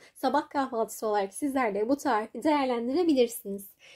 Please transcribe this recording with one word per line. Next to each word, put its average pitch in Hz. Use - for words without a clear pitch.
Sabah 285
kahvaltısı 240
olarak 202
sizler 262
de 214
bu 277
tarifi 226
değerlendirebilirsiniz. 262